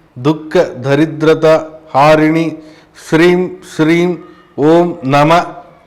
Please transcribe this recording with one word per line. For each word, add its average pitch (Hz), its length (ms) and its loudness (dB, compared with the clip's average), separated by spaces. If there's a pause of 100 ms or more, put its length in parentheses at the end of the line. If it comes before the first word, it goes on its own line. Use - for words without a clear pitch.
(260)
ದುಃಖ 151 280 -4 (300)
ದರಿದ್ರತಾ 151 680 0 (400)
ಹಾರಿಣಿ 156 520 2 (580)
ಶ್ರೀಂ 175 360 2 (300)
ಶ್ರೀಂ 170 400 0 (600)
ಓಂ 170 180 2 (240)
ನಮ 147 200 2 (540)